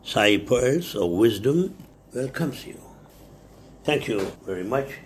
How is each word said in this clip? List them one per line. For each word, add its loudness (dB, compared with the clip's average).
Sai 4
Pearls 0
of 0
Wisdom 2
welcomes -6
you. -16
Thank -2
you -2
very -6
much -2